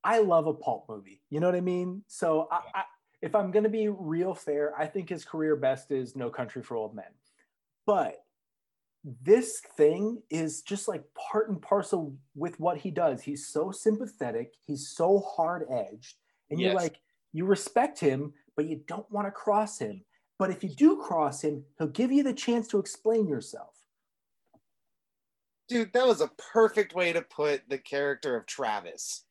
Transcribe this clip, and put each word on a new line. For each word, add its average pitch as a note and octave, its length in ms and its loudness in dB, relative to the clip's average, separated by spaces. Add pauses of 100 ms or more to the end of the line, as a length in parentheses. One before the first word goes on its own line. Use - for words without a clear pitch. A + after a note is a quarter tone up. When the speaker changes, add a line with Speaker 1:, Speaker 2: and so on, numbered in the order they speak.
Speaker 1:
I A3+ 160 4
love E3+ 280 6
a D3+ 60 2
pulp B2+ 340 -4
movie, G2 420 -14
you D3+ 120 -2
know F3 60 4
what F3+ 80 4
I F3+ 60 0
mean? F3+ 460 -4
So D#3+ 440 0
I, E3+ 140 0
Speaker 2:
Yeah. - 80 -20
Speaker 1:
I, F#3+ 100 -4 (380)
if - 140 -4
I'm F#3+ 160 2
gonna G#3+ 180 4
be G#3+ 200 0
real F3+ 440 -2
fair, D3 460 -2
I D#3 80 -2
think E3+ 220 -6
his E3 160 -8
career D#3 320 0
best C3 340 -2
is C3 240 -4
No B2 140 -4
Country A#2+ 340 -8
for A#2 140 -8
Old A2 180 -6
Men. F#2+ 160 -16 (760)
But F#3 380 2 (800)
this D3 580 4 (160)
thing F#3+ 520 4
is D#3 320 -4
just, - 280 -6
like, F3 240 -6
part A3 360 -2
and F#3 120 -4
parcel F3 560 0 (180)
with E3+ 240 -6
what E3+ 180 0
he F#3+ 140 -8
does. D3 300 0
He's C#3+ 260 -10
so E3+ 240 -4
sympathetic, C3+ 840 -4 (100)
he's C#3 240 -8
so F#3+ 300 2
hard-edged, C3+ 1000 -4 (320)
and D#3 120 -4
you're F#3+ 100 2
Speaker 2:
Yes. F#3+ 120 0
Speaker 1:
like, D#3 180 -6 (300)
you D#3+ 140 -4
respect G#3+ 540 2
him, C#3+ 340 0 (240)
but D3+ 100 0
you D#3+ 100 -6 (100)
don't F#3 240 -10
wanna G3+ 200 -4
cross G#3 480 0
him. - 240 -8 (340)
But F#3 140 0
if F#3 120 -6
you F#3+ 60 -4
do D4+ 280 6
cross D3+ 460 -2
him, D3+ 220 -2 (120)
he'll D#3+ 100 -2
give B3 240 0
you C#4 120 6
the C4 100 0
chance A#3+ 360 0
to G#3 100 2
explain G#3+ 480 0
yourself. - 580 -8 (1800)
Speaker 2:
Dude, A#3 240 0
that B3+ 140 6
was G#3 140 4
a D3 80 0
perfect G#3+ 680 2
way F3 180 2
to E3 80 2
put D3 480 -2
the C#3 80 -4
character C#3 580 -4
of A2 100 -6
Travis. G#2 840 -6